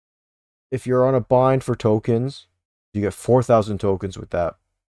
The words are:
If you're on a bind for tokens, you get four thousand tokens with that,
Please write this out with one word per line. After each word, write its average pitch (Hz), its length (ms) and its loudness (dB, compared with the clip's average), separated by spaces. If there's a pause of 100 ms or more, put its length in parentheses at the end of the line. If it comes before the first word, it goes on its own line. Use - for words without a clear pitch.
(720)
If 127 120 -8
you're 127 220 2
on 135 80 2
a 123 60 2
bind 131 420 2
for 120 140 -4
tokens, 113 720 -2 (440)
you 202 100 -4
get - 120 -2
four 120 300 0
thousand 107 340 2
tokens 98 400 -4
with 95 120 -16
that, 87 260 -4 (360)